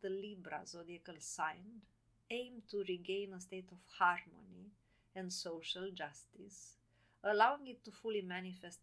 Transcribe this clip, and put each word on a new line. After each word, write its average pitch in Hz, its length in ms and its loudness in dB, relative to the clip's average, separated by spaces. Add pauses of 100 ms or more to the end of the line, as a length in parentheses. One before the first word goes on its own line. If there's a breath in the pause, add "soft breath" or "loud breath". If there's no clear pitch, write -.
the 196 80 0
Libra 190 560 -4
zodiacal 170 540 -10
sign 180 640 -2 (480)
aim 247 400 -4
to 202 180 2
regain 190 440 0
a 185 80 -8
state 185 300 -8
of 180 80 -16 (200)
harmony 180 760 2 (420 soft breath)
and 185 160 -4
social 180 600 -2
justice, 180 840 -10 (460 soft breath)
allowing 233 440 8
it 247 180 -12
to 214 60 -12
fully 208 320 0
manifest 185 600 -6